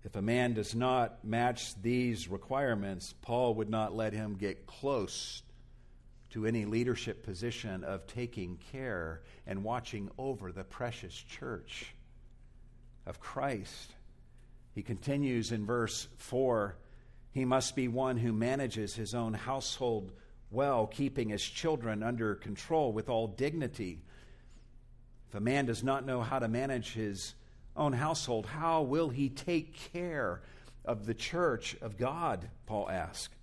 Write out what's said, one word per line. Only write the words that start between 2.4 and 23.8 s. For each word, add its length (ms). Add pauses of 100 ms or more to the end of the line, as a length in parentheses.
Paul 360
would 120
not 260
let 200
him 220
get 300
close 760 (880)
to 160
any 180
leadership 580
position 640
of 220
taking 500
care 680 (220)
and 180
watching 540
over 360
the 120
precious 500
church 800 (1080)
of 160
Christ. 760 (800)
He 100
continues 680
in 140
verse 500
four, 640 (540)
"He 120
must 320
be 100
one 300
who 160
manages 640
his 200
own 200
household 800 (380)
well, 360
keeping 420
his 160
children 580
under 320
control 580
with 180
all 180
dignity." 720 (1300)